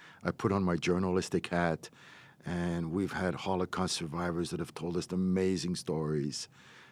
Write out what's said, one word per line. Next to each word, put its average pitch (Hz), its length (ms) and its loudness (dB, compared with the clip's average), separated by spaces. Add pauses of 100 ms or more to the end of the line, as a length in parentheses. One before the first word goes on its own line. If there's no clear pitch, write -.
(240)
I 87 60 2
put 98 220 2
on 98 100 4
my 87 140 4
journalistic 90 720 2
hat, 87 400 2 (560)
and 85 480 -2
we've 95 200 0
had 92 220 0
Holocaust 92 600 -2
survivors 85 560 -2
that 82 100 -4
have 82 140 -8
told 85 220 -4
us 87 160 -2
amazing 92 640 2
stories. 76 720 -2 (420)